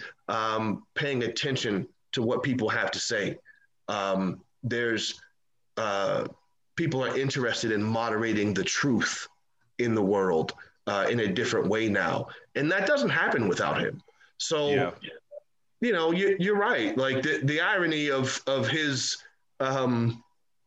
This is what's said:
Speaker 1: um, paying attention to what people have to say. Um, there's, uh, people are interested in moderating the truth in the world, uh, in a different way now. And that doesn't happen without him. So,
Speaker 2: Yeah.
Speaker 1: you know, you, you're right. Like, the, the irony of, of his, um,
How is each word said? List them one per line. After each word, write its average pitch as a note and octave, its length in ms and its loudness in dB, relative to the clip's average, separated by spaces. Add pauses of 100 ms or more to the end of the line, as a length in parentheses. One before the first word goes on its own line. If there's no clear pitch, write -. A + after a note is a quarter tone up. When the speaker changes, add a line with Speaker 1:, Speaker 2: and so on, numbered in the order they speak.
(280)
Speaker 1:
um, A2 560 -2 (100)
paying C#3 300 -2
attention A#2 640 -2 (240)
to B2+ 100 -2
what A#2+ 200 0
people A#2 260 0
have G#2+ 240 0
to F#2+ 80 -4
say. - 380 -2 (500)
Um, G2 540 -2 (200)
there's, A#2 580 -2 (560)
uh, G2 520 -2 (480)
people C#3 260 0
are B2 160 -2
interested B2 540 0
in G#2 100 2
moderating A2 720 0
the F#2+ 80 0
truth - 640 0 (520)
in A#2+ 160 2
the A2 80 2
world, F#2 500 2 (340)
uh, G2+ 240 2
in A#2+ 100 2
a G#2+ 60 2
different G2 400 0
way A2 220 2
now. F2+ 400 0 (260)
And D3 160 0
that F#3+ 160 0
doesn't C4+ 240 2
happen E3 380 0
without E2+ 320 0
him. - 200 -4 (360)
So, D3 320 -2
Speaker 2:
Yeah. C3+ 220 2 (880)
Speaker 1:
you A#3+ 120 2
know, E3 200 2
you, F#3+ 260 2
you're G3 200 2
right. F#3+ 380 0
Like, C3 260 0
the, D3 220 0
the D3 160 0
irony E3 500 2
of, C3 360 0
of C3+ 220 0
his, C#3+ 500 -2 (400)
um, B2 640 0 (440)